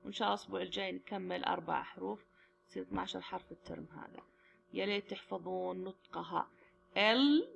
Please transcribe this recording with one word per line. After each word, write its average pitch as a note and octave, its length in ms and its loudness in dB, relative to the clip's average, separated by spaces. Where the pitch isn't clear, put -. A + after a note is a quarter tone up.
وإن G3 80 -8
شاء G#3+ 160 0
الله G3+ 60 4
الأسبوع G3 280 -4
الجاي F#3 300 -2
نكمل F3+ 520 -4
أربع E3 380 2
حروف، F#3+ 420 -6
تصير F#3+ 140 -6
اثناشر F#3 380 -4
حرف - 320 -8
الترم E3 400 -12
هذا. - 300 -14
يا F#3+ 140 0
ليت G3+ 240 -2
تحفظون F#3 720 -4
نطقها. F3 640 -4
ال C4+ 600 8